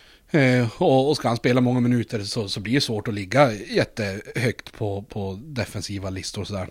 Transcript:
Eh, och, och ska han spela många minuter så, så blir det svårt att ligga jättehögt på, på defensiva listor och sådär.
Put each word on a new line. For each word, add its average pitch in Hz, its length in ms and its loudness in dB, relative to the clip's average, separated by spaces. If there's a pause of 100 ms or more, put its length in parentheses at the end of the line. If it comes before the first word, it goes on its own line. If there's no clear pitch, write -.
(320)
Eh, 127 500 4
och, 139 280 4
och 147 80 2
ska - 100 -4
han 117 100 2
spela 127 240 2
många 123 180 4
minuter 120 440 2
så, 101 260 -4
så - 100 -6
blir 104 140 -2
det 143 80 4
svårt 107 260 -2
att 113 60 -4
ligga 107 400 2
jättehögt 110 1200 -4
på, 101 240 -4
på 98 420 -6
defensiva 104 640 -6
listor 92 320 -6
och 90 60 -6
sådär. 95 240 -6